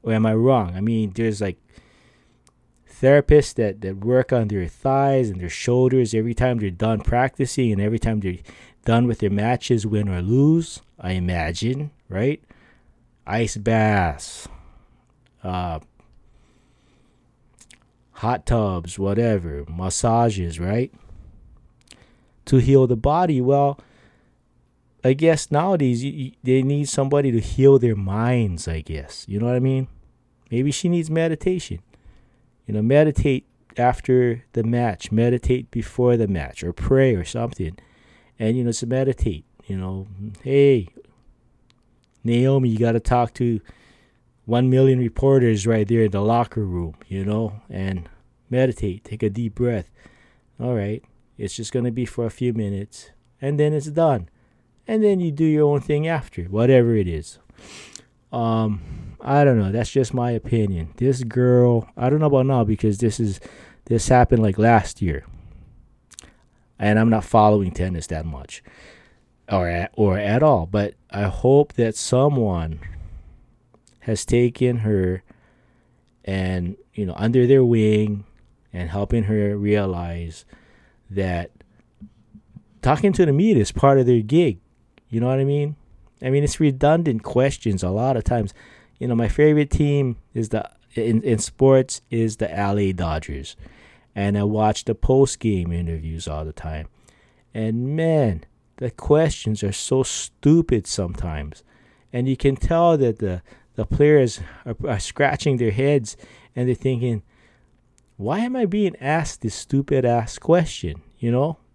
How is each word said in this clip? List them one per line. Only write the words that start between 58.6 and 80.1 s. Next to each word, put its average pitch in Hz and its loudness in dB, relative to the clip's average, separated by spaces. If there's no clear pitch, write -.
I 143 4
don't 127 6
know. 98 0
That's 117 -2
just 131 0
my 120 -2
opinion. 98 -2
This 127 0
girl, 123 4
I 123 -2
don't 151 2
know 156 2
about 135 2
now 127 2
because 107 0
this 110 -2
is, 104 -2
this 113 0
happened, 123 4
like, 101 0
last 110 2
year. 80 -4
And 107 2
I'm 113 4
not 110 2
following 107 4
tennis 90 -4
that 78 -6
much 67 -12
or 90 0
at, 87 -4
or 98 2
at 104 0
all. 113 4
But 101 -2
I 101 -4
hope 135 2
that 113 0
someone 107 -2
has - -6
taken 120 0
her 95 -2
and, 92 -4
you 104 -6
know, 90 -6
under 120 2
their 131 6
wing 107 2
and 87 -8
helping 101 -2
her 104 0
realize 87 -2